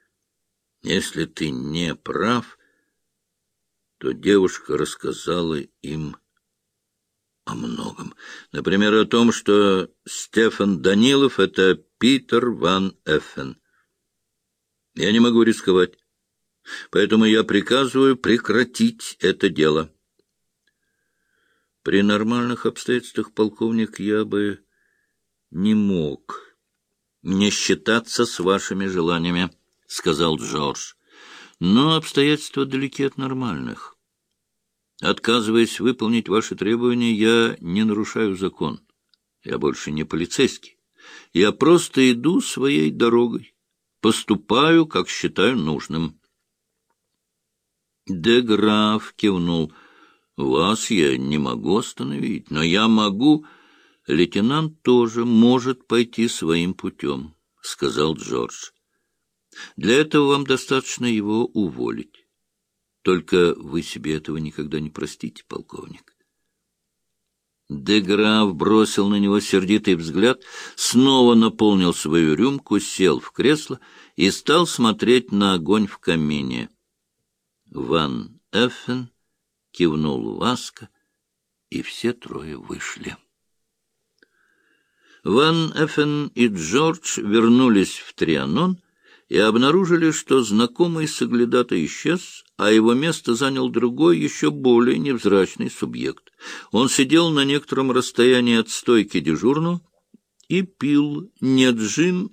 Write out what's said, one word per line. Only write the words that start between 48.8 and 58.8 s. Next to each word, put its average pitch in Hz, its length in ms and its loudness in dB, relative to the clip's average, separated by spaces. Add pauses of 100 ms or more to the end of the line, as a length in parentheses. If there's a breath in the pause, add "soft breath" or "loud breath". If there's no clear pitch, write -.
кивнул. 85 560 0 (600 soft breath)
"Вас 73 540 0
я 73 280 2
не 67 200 -4
могу 67 400 -2
остановить, 131 720 -8
но 76 140 -4
я 95 240 2
могу..." 113 580 2 (600 soft breath)
"Лейтенант 117 760 0
тоже 120 420 2
может 123 640 2
пойти 117 400 0
своим 85 460 -2
путем", 71 600 -8 (260)
сказал 73 540 -2
Джордж. 60 560 -8 (1080 loud breath)